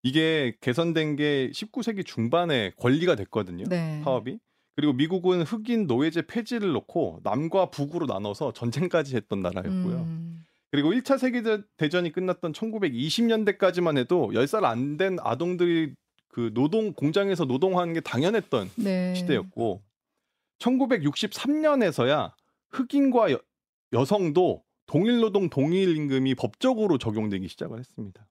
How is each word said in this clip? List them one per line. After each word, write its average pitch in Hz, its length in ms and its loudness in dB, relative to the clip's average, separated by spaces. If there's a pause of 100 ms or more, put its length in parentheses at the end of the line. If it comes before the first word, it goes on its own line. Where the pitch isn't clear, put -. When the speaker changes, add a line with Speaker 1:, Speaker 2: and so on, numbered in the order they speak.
Speaker 1:
이게 151 580 2
개선된 156 560 0
게 143 360 0
십구 - 300 -10
세기 202 220 -4
중반에 123 760 0
권리가 151 380 4
됐거든요. 95 520 -4
Speaker 2:
네. 160 360 -4
Speaker 1:
파업이. 135 340 -2 (380)
그리고 147 160 2
미국은 175 500 2
흑인 220 440 -2
노예제 151 360 2
폐지를 220 500 -4
놓고 107 520 -2
남과 160 460 0
북으로 151 360 -4
나눠서 104 460 -4
전쟁까지 139 640 -2
했던 98 240 -4
나라였고요. 170 560 -4
Speaker 2:
음. 165 480 -8 (260)
Speaker 1:
그리고 147 220 2
일 247 100 0
차 269 140 2
세계 247 260 0
대-, 214 200 -2 (140)
대전이 170 360 0
끝났던 180 400 -4
천구백이십 190 720 -2
년대까지만 190 720 2
해도 127 380 2
열 123 120 4
살 208 180 0
안 135 320 0
된 185 260 0
아동들이 165 720 0 (340)
그 117 240 -4
노동, 165 400 2
공장에서 175 540 0
노동하는 175 480 0
게 165 60 -2
당연했던 135 760 0
Speaker 2:
네. 185 380 -2
Speaker 1:
시대였고, 113 680 -2 (800)
천구백육십삼 247 1040 0
년에서야 151 720 2 (360)
흑인과 247 640 2
여-, - 80 0 (540)
여성도 160 680 2 (220)
동일 226 360 2
노동 196 280 2
동일 170 480 2
임금이 135 380 0
법적으로 208 640 0
적용되기 104 500 -4
시작을 - 300 -10
했습니다. 107 520 -16